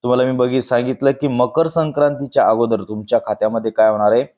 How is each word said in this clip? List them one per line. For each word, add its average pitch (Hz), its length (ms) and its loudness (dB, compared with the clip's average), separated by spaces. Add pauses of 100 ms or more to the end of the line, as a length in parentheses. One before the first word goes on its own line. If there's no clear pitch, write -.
तुम्हाला 127 220 2
मी 131 80 0
बघि-, 123 300 0
सांगितलं 123 480 0
की 135 180 -4
मकर 123 380 0
संक्रांतीच्या 143 800 0
अगोदर 113 340 0
तुमच्या 107 360 -4
खात्यामध्ये 110 520 -2
काय 110 200 2
होणार 104 220 2
आहे 123 120 2 (140)